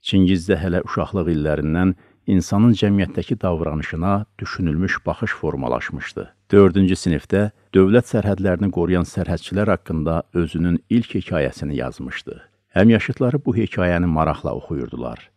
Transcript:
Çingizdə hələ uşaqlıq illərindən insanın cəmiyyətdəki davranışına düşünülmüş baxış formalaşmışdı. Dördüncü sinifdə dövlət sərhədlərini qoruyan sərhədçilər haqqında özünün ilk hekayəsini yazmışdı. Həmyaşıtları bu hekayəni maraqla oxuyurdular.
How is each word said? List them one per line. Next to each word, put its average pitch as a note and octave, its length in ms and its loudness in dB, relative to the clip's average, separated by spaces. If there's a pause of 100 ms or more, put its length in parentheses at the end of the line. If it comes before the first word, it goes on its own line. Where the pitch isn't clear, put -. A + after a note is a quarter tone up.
Çingizdə F#2 560 2
hələ F2 320 -2
uşaqlıq E2+ 460 -4
illərindən D2+ 580 0 (340)
insanın G2+ 460 2
cəmiyyətdəki G2+ 680 0
davranışına E2 840 -2 (140)
düşünülmüş F#2 680 -4
baxış - 300 -4
formalaşmışdı. C2+ 880 -6 (220)
Dördüncü F#2+ 480 6
sinifdə F#2+ 540 -2 (260)
dövlət G2 380 6
sərhədlərini F#2+ 580 0
qoruyan F2 320 0
sərhədçilər F#2 720 -4
haqqında E2 460 -4 (100)
özünün E2+ 560 0
ilk A#2 260 0
hekayəsini D2 640 -4
yazmışdı. C2 640 -10 (320)
Həmyaşıtları A#2+ 720 4
bu A#2+ 120 0
hekayəni F2 520 0
maraqla D#2 480 -2
oxuyurdular. B1 800 -10